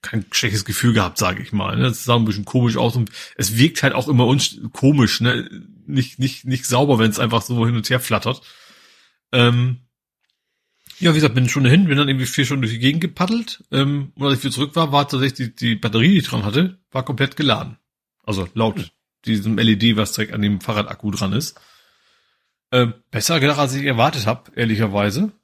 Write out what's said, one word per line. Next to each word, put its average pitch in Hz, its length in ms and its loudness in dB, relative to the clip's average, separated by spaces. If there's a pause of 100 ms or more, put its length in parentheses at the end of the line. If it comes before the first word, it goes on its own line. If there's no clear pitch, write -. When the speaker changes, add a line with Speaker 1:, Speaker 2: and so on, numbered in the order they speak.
Speaker 1:
kein 107 300 -6
schlechtes 101 340 -2
Gefühl 117 260 0
gehabt, 98 240 0
sag 92 240 -2
ich - 120 -12
mal, 101 260 -4
ne? 127 80 2
Es - 180 -4
sah 120 120 2
ein 113 100 2
bisschen 104 180 -2
komisch 120 320 0
aus 117 180 0
und 117 160 -2 (260)
es 101 200 -4
wirkt 147 260 4
halt 139 120 2
auch 127 120 -2
immer 123 200 4
uns-, - 340 0 (120)
komisch, 131 500 4
ne? 123 260 0 (380)
Nicht, 131 320 -2
nicht, 135 260 -4
nicht 127 220 -4
sauber, 127 320 2
wenn's 113 200 2
einfach 117 220 0
so 117 260 -2
hin 120 80 0
und 110 140 -4
her 123 120 0
flattert. 117 420 -4 (920)
Ähm, 123 460 2 (1200)
ja, 170 140 2
wie - 20 4
gesagt, 151 200 4
bin 127 100 4
eine 123 60 0
Stunde 135 200 2
hin, 180 160 6
bin 143 100 2
dann 143 120 2
irgendwie 131 180 -2
vier 139 180 0
Stunden 135 160 -2
durch 113 140 -2
die 113 60 -6
Gegend 143 200 2
gepaddelt. 185 720 -4
Ähm, 139 420 -2
und 139 120 -4
als 139 100 2
ich - 80 -8
wieder 131 80 -4
zurück 139 240 -4
war, 160 160 0
war 143 160 2
tatsächlich 131 460 -4
die, - 20 -20
die 117 180 0
Batterie, 113 360 2
die 196 80 6
ich - 100 -2
dran 110 160 -2
hatte, 151 340 0 (120)
war 131 120 -4
komplett 135 340 -4
geladen. 135 420 -2 (460)
Also 98 280 -4
laut 110 240 0
Speaker 2:
Hm. 85 80 -8 (400)
Speaker 1:
diesem 110 320 -2
L 113 140 4
E 107 60 4
D, 110 200 2
was 107 160 -2
direkt - 220 -6
an 107 80 -2
dem 101 180 0
Fahrradakku 104 500 -4
dran 98 220 -4
ist. 131 260 -6 (1120)
Ähm, 120 220 2 (160)
besser 143 300 -2
gedacht, 143 180 0
als 135 160 0
ich 139 100 -4
erwartet 127 420 0
hab, - 300 -6
ehrlicherweise. 110 760 0 (120)